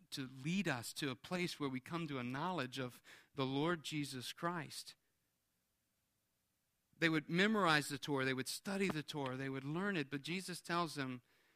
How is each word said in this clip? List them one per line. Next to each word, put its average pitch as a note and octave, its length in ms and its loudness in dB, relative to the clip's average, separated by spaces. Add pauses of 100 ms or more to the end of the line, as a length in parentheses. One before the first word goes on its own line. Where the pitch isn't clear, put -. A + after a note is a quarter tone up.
(100)
to C3 180 -4 (160)
lead F3 240 2
us B2 260 0
to C#3+ 160 0
a B2 40 -2
place - 460 -2
where C#3 100 0
we B2+ 100 -2
come E3 280 -4
to C#3 100 -2
a A#2+ 60 -2
knowledge C3+ 540 -2
of B2+ 220 -4 (340)
the C3+ 100 2
Lord D3 380 2
Jesus C3+ 500 -4
Christ. E3+ 640 -4 (2000)
They E3 100 4
would D#3 200 2
memorize F3 600 6
the C#3+ 100 -4
Torah, C3+ 260 0
they C3 100 4
would B2+ 140 -2
study G3 400 0
the D#3 140 -2
Torah, C3+ 340 -4
they C3+ 120 -4
would C3+ 160 -4
learn F#3 320 -2
it, C#3+ 120 0
but C#3 140 -4
Jesus F3 380 -4
tells E3+ 340 0
them C3 260 -4 (360)